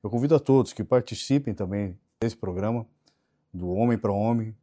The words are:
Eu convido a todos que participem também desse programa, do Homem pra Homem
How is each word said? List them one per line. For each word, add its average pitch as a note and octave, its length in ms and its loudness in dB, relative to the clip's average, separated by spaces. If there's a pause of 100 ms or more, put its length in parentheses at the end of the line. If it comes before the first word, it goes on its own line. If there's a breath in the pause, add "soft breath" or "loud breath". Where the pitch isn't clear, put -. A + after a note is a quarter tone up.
Eu G#2+ 80 -8
convido B2+ 280 2
a - 20 6
todos C3 340 4
que G#2 120 -6
participem B2+ 680 0
também G2 460 -6 (220)
desse A2+ 160 -2
programa, G#2+ 500 -4 (680)
do F2+ 180 -6
Homem A2+ 280 2
pra G#2 140 0
Homem A2 500 -2